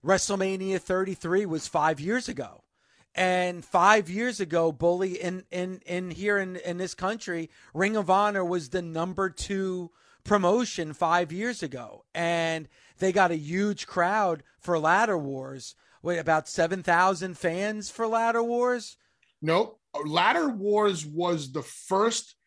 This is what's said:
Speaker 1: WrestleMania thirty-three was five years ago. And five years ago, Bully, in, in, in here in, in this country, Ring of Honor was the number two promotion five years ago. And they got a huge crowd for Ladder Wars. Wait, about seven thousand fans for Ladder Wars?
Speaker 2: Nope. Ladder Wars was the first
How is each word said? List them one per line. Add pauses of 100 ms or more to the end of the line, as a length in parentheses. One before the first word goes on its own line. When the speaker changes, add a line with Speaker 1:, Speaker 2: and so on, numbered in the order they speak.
Speaker 1:
WrestleMania
thirty-three
was
five
years
ago. (540)
And
five
years
ago,
Bully,
in,
in,
in
here
in,
in
this
country, (240)
Ring
of
Honor
was
the
number
two (320)
promotion
five
years
ago. (100)
And (300)
they
got
a
huge
crowd (160)
for
Ladder
Wars. (260)
Wait,
about
seven
thousand
fans
for
Ladder
Wars? (460)
Speaker 2:
Nope. (240)
Ladder
Wars
was
the
first (100)